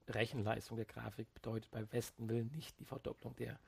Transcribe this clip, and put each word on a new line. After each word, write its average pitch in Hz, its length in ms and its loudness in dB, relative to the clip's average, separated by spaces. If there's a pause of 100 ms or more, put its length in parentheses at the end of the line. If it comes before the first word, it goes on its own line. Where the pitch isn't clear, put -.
Rechenleistung 110 680 2
der 113 80 0
Grafik 113 480 -6
bedeutet 113 380 -4
beim 110 160 -2
besten 117 420 0
Willen 117 220 4
nicht - 280 -6
die 139 60 -12
Verdopplung - 500 -4
der 117 320 -4